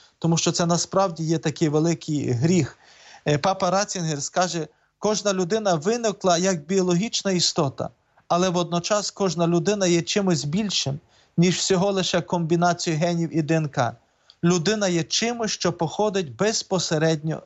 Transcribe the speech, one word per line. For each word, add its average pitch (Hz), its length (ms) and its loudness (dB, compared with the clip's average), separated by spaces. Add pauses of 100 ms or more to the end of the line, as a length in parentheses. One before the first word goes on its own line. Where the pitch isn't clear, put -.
(200)
тому 165 180 2
що 170 140 0
це 175 140 0
насправді 170 580 0
є 160 140 0
такий 156 320 -2
великий 151 640 0
гріх. 156 460 2 (500)
Е, 147 100 4
папа 190 340 0
Ратцінгер 175 520 -2
скаже: 170 440 -2 (320)
«Кожна 208 340 0
людина 190 420 0
виникла 196 640 0
як 175 280 0
біологічна 190 680 0
істота, 165 580 -2 (380)
але 180 220 2
водночас 175 640 -2
кожна 170 360 0
людина 180 400 2
є 170 140 4
чимось 170 440 0
більшим, 160 540 -2 (380)
ніж 175 200 4
всього 190 340 2
лише 185 300 0
комбінацію 170 760 0
генів 170 400 0
і 165 40 2
Д 156 140 0
Н 156 140 0
К. 120 260 -2 (480)
Людина 180 440 2
є 170 160 0
чимось, 233 480 -4
що - 220 -2
походить 185 640 -2
безпосередньо 160 1120 -2